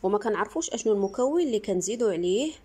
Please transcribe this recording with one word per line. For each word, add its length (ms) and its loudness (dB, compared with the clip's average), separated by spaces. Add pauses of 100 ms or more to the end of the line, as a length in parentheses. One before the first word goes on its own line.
وما 160 2
كنعرفوش 520 -2
اشنو 220 0
المكون 500 2
اللي 160 0
كنزيدوا 540 0
عليه 400 0 (120)